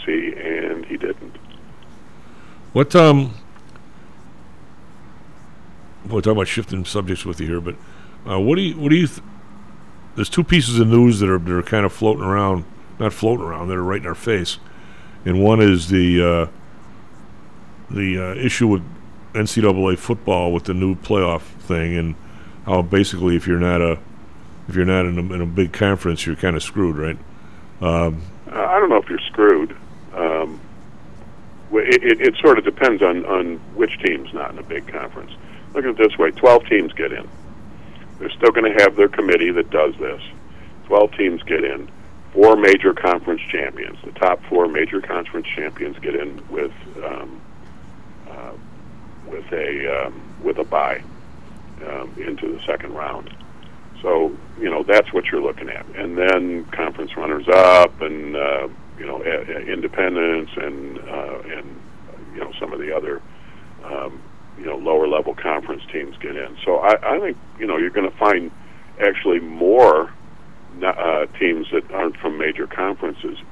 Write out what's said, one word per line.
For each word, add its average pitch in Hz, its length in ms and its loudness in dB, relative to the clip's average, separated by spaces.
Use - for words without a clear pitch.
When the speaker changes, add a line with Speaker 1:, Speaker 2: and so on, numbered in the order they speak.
Speaker 1:
see, 82 300 -2
and 82 500 -6
he - 120 -8
didn't. - 380 -8
Speaker 2:
What, 139 220 2
um, 143 380 8
we're 101 160 0
talking 107 120 4
about 98 140 4
shifting 95 380 -4
subjects 92 400 -4
with 85 160 -6
you 78 60 -2
here, 85 140 -2
but, 85 140 -6
uh, 95 100 0
what 120 160 4
do 190 60 2
you, 160 160 -2
what 147 120 -2
do 151 60 8
you 170 120 4
th-, - 140 -10
there's 107 140 -2
two 175 140 2
pieces 120 340 4
of 113 100 8
news 117 340 8
that 98 80 4
are, 92 100 4
that 85 120 -2
are 87 120 2
kind 104 240 2
of 92 60 0
floating 110 300 2
around, 95 420 2
not 107 140 0
floating 113 320 0
around, 85 240 -6
that 92 80 -2
are 90 60 0
right 92 180 -2
in - 40 -12
our 85 80 -4
face. 95 460 -2
And 90 160 4
one 110 180 8
is 90 280 8
the, 87 340 6
uh, 85 260 4
the, 95 300 0
uh, 92 160 -6
issue 123 320 2
with 95 160 4
N 107 140 0
C 113 140 0
double 95 280 4
A 92 80 4
football 90 560 0
with 85 120 0
the 92 100 -2
new 95 180 2
playoff 87 480 0
thing, 85 560 -4
and 82 180 -2
how 92 180 2
basically 90 520 4
if 85 120 0
you're 85 100 2
not 87 240 4
a, 82 160 2
if 85 80 -8
you're 92 100 4
not 92 200 4
in 87 120 0
a, 90 160 -2
in 90 80 -2
a 87 60 0
big 85 260 0
conference, 92 540 2
you're 80 80 -2
kinda 85 240 0
screwed, 87 360 0
right? 78 220 -4
Um, 82 400 2
Speaker 1:
Uh, 107 140 0
I 190 140 4
don't 196 100 4
know 117 80 6
if - 120 0
you're 85 100 -4
screwed. 95 560 4
Um, 80 480 -2
w-, 107 140 4
it, 123 180 6
it, 117 180 4
it 123 140 4
sort 131 240 8
of 98 40 0
depends 107 380 2
on, 90 240 4
on 90 320 -2
which - 300 0
team's 71 280 -2
not 71 200 -8
in - 80 -14
a - 40 -14
big 71 240 -10
conference. - 440 -12
Look 143 120 -2
at 127 40 0
it 110 80 -2
this 110 220 6
way: 80 100 6
twelve 120 380 8
teams 92 260 2
get 71 180 -4
in. - 160 -10
They're - 100 -8
still 117 220 6
gonna 110 280 2
have 98 160 8
their 101 140 8
committee 87 420 4
that 85 200 0
does 73 260 2
this. 67 240 -6
Twelve 104 280 6
teams 87 300 0
get - 200 0
in. 69 260 -6
Four 107 240 10
major 98 380 8
conference 85 480 0
champions. 65 520 -6
The - 80 -12
top 90 340 2
four 87 220 4
major 80 340 -2
conference 85 460 -6
champions 76 520 -8
get - 160 -6
in 73 340 -8
with, 73 220 -4
um, 67 380 -10
uh, 62 220 -14
with 78 240 -12
a, 69 540 -2
um, - 160 -10
with - 160 0
a - 40 -2
bye, 67 380 0
um, 67 320 -10
into - 380 -6
the - 100 -12
second 73 280 -6
round. 76 420 -8
So, 82 340 2
you 98 100 -2
know, 78 140 -2
that's 101 300 6
what 90 120 0
you're 76 160 0
looking 71 280 -4
at. - 160 -10
And 87 220 -6
then 90 480 2
conference 80 500 -8
runners-up 87 880 8
and, 76 340 -6
uh, 69 320 -2
you 85 60 -14
know, 67 180 -8
a, 82 60 -2
a 78 320 -4
independents 82 960 -2
and, 69 420 -10
uh, 69 460 -10
and, 76 360 -14
you - 80 -12
know, - 180 -10
some - 140 -8
of 71 60 -8
the 76 160 -6
other, 76 260 -4
um, 67 380 -10
you 90 60 -14
know, 76 100 -6
lower-level 76 600 2
conference 73 560 -4
teams 73 260 -8
get 73 180 -10
in. 65 300 -10
So 90 120 4
I, 107 380 4
I - 40 -2
think, 196 180 -4
you - 80 -8
know, 90 120 0
you're 87 140 0
gonna 95 200 -2
find 92 400 2
actually 95 400 2
more 82 720 6
n-, 90 80 -6
uh, 85 420 2
teams 82 320 0
that 82 200 -2
aren't 90 260 -4
from 76 200 -6
major 80 300 -4
conferences 95 680 -6